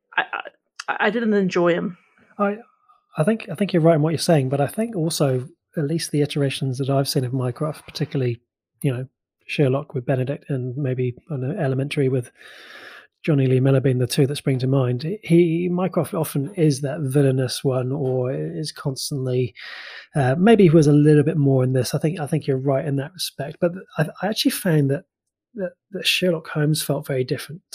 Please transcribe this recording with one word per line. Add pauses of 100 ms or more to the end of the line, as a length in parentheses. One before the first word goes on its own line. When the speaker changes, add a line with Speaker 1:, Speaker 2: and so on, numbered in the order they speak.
(160)
Speaker 1:
I, (640)
I, (100)
I
didn't
enjoy
him. (420)
Speaker 2:
I, (600)
I
think,
I
think
you're
right
in
what
you're
saying,
but
I
think
also (300)
at
least
the
iterations
that
I've
seen
of
Mycroft,
particularly, (400)
you
know, (400)
Sherlock
with
Benedict
and
maybe (160)
an
Elementary
with (920)
Johnny
Lee
Miller
being
the
two
that
spring
to
mind, (160)
he,
Mycroft
often
is
that
villainous
one,
or
is
constantly, (600)
uh,
maybe
he
was
a
little
bit
more
in
this.
I
think,
I
think
you're
right
in
that
respect.
But (240)
I, (140)
I
actually
found
that, (500)
that, (200)
that
Sherlock
Holmes
felt
very
different (120)